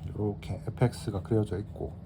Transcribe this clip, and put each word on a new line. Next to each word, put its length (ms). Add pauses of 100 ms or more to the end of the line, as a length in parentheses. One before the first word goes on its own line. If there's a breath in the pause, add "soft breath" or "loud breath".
이렇게 640
에프엑스가 560
그려져 340
있고 360 (120)